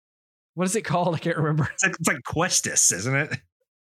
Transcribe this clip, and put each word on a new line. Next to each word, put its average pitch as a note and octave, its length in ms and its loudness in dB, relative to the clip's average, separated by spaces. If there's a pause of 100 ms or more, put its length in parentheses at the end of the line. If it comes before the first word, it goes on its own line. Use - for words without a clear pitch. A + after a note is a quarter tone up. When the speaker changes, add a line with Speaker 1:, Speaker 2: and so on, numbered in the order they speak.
(540)
Speaker 1:
What E3+ 140 -4
is F#3 100 -2
it G3+ 60 -2
called? F3 320 0
I - 20 -2
can't E3 180 -2
remember. D3+ 380 0
Speaker 2:
It's - 100 -2
like, F#3+ 160 0
it's E3 80 -4
like F3 160 0
Questus, - 720 2
isn't A2+ 200 -2
it? C#3+ 240 0 (480)